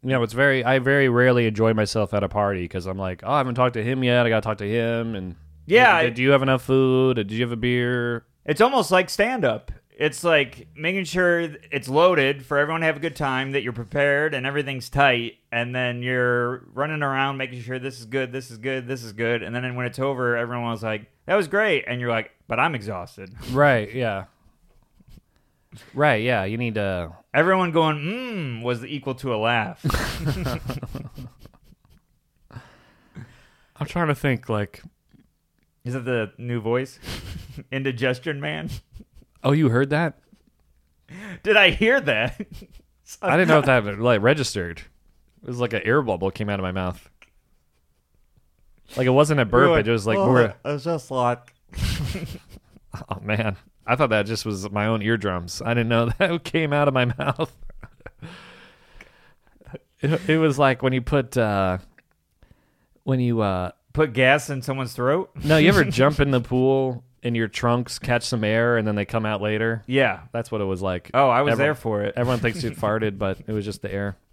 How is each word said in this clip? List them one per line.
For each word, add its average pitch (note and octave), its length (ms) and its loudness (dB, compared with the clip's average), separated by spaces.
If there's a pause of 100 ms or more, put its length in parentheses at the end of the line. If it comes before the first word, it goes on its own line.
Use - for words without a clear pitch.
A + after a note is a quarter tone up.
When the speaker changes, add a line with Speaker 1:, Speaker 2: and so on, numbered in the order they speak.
Speaker 1:
you C3 80 -6
know, B2+ 140 2
it's A2 100 -4
very, C3+ 320 4
I C3 140 4
very C3+ 280 4
rarely B2 400 6
enjoy A2 260 2
myself G#2+ 400 0
at G2+ 80 2
a G2 60 -2
party G2+ 400 0
'cause F2+ 180 -8
I'm F#2 120 -6
like, F#2 260 -6
"Oh, G#2+ 80 -4
I D3 60 2
haven't B2+ 180 -2
talked B2 200 2
to A2 80 -4
him C3 200 -2
yet. A#2+ 220 4
I A#2 40 2
gotta A2 120 2
talk G#2+ 160 -4
to G#2 100 -6
him." A#2 480 -2
And F#2 200 -10 (300)
Speaker 2:
Yeah, G3+ 360 6
Speaker 1:
"Did, B2 100 0
Speaker 2:
I A2+ 40 -10
Speaker 1:
do B2 60 -4
you C3 100 6
have C#3 120 6
enough C3 200 2
food? C3 520 4
Did G#2 160 -4
you A2+ 120 -2
have A#2+ 100 -4
a A#2 40 -6
beer?" A#2+ 680 -2 (200)
Speaker 2:
It's D3+ 140 -2
almost A#3 320 4
like F#3 180 2
stand-up. G3 600 -2 (240)
It's D3+ 280 -4
like C#3 520 0
making F3+ 280 -4
sure F3 360 2 (320)
it's C#3 160 -6
loaded C#3+ 560 4
for C#3+ 140 -2
everyone D3+ 240 0
to D#3+ 60 0
have D3+ 100 0
a - 20 -14
good D#3 160 -6
time, C3+ 360 -2
that C#3 100 -2
you're A#2 120 -6
prepared C#3+ 600 0
and B2+ 140 -6
everything's C#3 420 -6
tight, B2 460 2 (160)
and A#2+ 220 -4
then B2 280 -4
you're B2 640 0 (100)
running D3+ 300 -4
around C3+ 340 -2
making B2 240 -8
sure B2 160 -8
this B2 220 -10
is A#2 80 -18
good, B2+ 240 -4
this B2+ 180 -10
is A2+ 80 -18
good, B2+ 300 -6
this B2 160 -8
is G#2+ 100 -14
good, A2+ 300 -2
and G#2+ 120 -8
then B2 200 -6
when B2 100 -4
it's B2 140 -8
over, B2+ 360 0
everyone A#2 360 -4
was A2 100 -8
like, A2 240 -6 (220)
"That F3+ 80 2
was G3 120 2
great," G3 400 0
and B2 140 -6
you're B2 80 -2
like, A2+ 220 -2 (160)
"But A#2 120 -4
I'm D#3 140 0
exhausted." G2 680 -10
<laughs> A#2+ 100 -10
Speaker 1:
Right, B2+ 420 2
yeah. A2 320 -4 (1700)
Right, B2+ 300 2
yeah, A#2 220 2
you G#2+ 120 -4
need A#2+ 160 -4
to F#2 400 -2 (180)
Speaker 2:
Everyone F3 400 2
going, D#3 260 2
"Mm," E3+ 680 -6
was A#2+ 200 -2
equal C3+ 300 -8
to B2+ 220 -4
a - 20 -2
laugh. A2 480 0
<laughs> - 1120 -4 (1500)
Speaker 1:
<laughs> - 60 -20 (1200)
I'm D3 80 -4
trying E3+ 200 -2
to C#3+ 80 0
think, C3 340 -2
like G#2 320 -4 (1000)
Speaker 2:
Is B2 100 -6
that B2+ 120 -6
the A#2 320 -2
new A#2+ 240 -6
voice? B2 380 -2 (360)
<laughs> - 360 -14
Indigestion C3 680 -2
man? D#3 300 -8 (760)
Speaker 1:
Oh, C3+ 80 2
you D3+ 180 4
heard C3 200 2
that? D#3 300 -2 (1200)
Speaker 2:
Did G#3 140 4
I F#3+ 140 8
hear A3+ 280 2
that? B2 400 -2 (420)
<laughs> - 400 -20
Speaker 1:
I F3 140 2
didn't E3+ 140 4
know D#3 100 8
if C#3 60 0
that, G#2 340 2
like, A2+ 220 4
registered. G#2+ 580 0 (600)
It - 60 -16
was A#2+ 120 -10
like A#2 140 -2
an G2+ 100 0
air A#2+ 180 4
bubble G2 300 0
came G#2 180 -6
out G2+ 100 -2
of F#2+ 40 -4
my F#2 80 -2
mouth. F2+ 380 -6 (1900)
Like, C3 100 0
it B2+ 60 4
wasn't D3 300 4
a A#2 40 4
burp, B2 240 6
Speaker 2:
You're D#3+ 100 4
Speaker 1:
it G#2 120 0
was G#2+ 160 0
like A2 100 2
Speaker 2:
"Oh, - 100 2
Speaker 1:
more B2 360 4
Speaker 2:
I C#3 80 -2
was C#3+ 140 -6
just E3 260 -4
like" B2 420 -2 (200)
<laughs> - 60 -8 (1300)
Speaker 1:
Oh, - 120 -6
man. G#2+ 360 -2 (280)
I A#2+ 120 2
thought C3 140 2
that G#2 160 2
just A2 180 -6
was G2+ 260 -6
my G#2 140 -2
own A2 160 0
eardrums. G2 600 -2
I A#2 120 -2
didn't A#2 160 0
know A#2 160 2
<laughs> A#2+ 140 -4
that E3+ 260 0
came D#3+ 260 -2
out D3 160 2
of C#3 60 2
my B2+ 120 2
<laughs> A#2+ 120 -2
mouth. C#3+ 360 -4 (2500)
It, D#3+ 300 0
it D#3+ 80 4
was D#3 220 2
like C3+ 240 2
when C3 100 2
you B2+ 80 0
put, C3 340 0
uh, G2 440 2 (1200)
when C3 160 0
you, A#2 220 2
uh, F#2 300 -2 (200)
Speaker 2:
Put D3 220 2
gas C3 360 4
in C3+ 120 -6
someone's C3 320 -6
throat? C#3 380 0 (120)
Speaker 1:
No, D#3 140 6
you D3+ 120 8
ever F3+ 140 6
Speaker 2:
<laughs> B2 160 0
Speaker 1:
jump C#3+ 200 6
in C#3 120 4
the B2+ 100 4
pool C3 640 0 (200)
and A#2+ 120 -2
your A2+ 120 0
trunks A#2+ 520 -2
catch A#2+ 240 0
some A2+ 200 -2
air A#2 340 2
and A2 100 0
then G#2 80 0
they G#2 100 0
come A2 200 -2
out G#2+ 160 -2
later? G#2+ 460 -2
Speaker 2:
Yeah. B2 340 0 (100)
Speaker 1:
That's A#2 200 -6
what G#2+ 100 -4
it G2+ 40 0
was F#2+ 160 -4
like. F#2 320 -4
Speaker 2:
Oh, C3+ 160 6
I A#2+ 120 4
was A#2 120 2
Speaker 1:
Everyone, C#3+ 140 2
Speaker 2:
there D3+ 80 0
for G#2+ 280 -4
it. G#2 120 -4
Speaker 1:
everyone A#2+ 240 0
thinks A2+ 240 -2
you A2+ 80 -4
Speaker 2:
<laughs> - 20 -10
Speaker 1:
farted, G#2+ 440 -2
but G2 300 -4
it A2 60 -8
was G#2 120 -4
just G#2 160 -10
the G2 120 -8
air. G2+ 240 -6 (160)